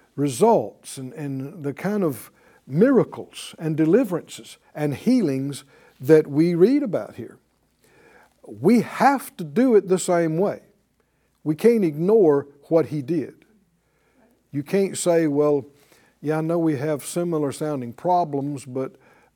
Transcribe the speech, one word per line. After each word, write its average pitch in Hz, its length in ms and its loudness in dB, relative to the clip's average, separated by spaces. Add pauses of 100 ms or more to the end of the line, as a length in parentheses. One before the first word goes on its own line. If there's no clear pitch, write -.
(160)
results 143 800 0
and, 131 160 -14
and 143 500 -10
the 139 120 -6
kind 202 280 -4
of 143 280 -6 (360)
miracles 170 920 0
and 160 180 -4
deliverances 165 800 -2 (180)
and 151 200 -2
healings 143 680 -2 (360)
that 151 260 6
we 156 280 2
read 240 280 4
about 151 340 -6
here, - 200 -14 (1080)
we 143 340 2
have - 560 0
to 185 80 -10
do 214 320 2
it 185 120 2
the 180 100 2
same 165 400 0
way. 170 240 -2 (840)
We 151 100 -2
can't 220 300 4
ignore 160 600 4 (220)
what 160 180 2
he 143 160 -6
did. 131 380 -6 (1120)
You 143 100 -4
can't 190 340 -2
say, 170 300 2
"Well, 147 400 0 (540)
yeah, 151 180 -4
I - 20 -2
know 160 180 -2
we 160 180 0
have 143 280 -4
similar 160 480 -4
sounding 135 400 -8
problems, 147 720 -4
but, 131 320 -8 (400)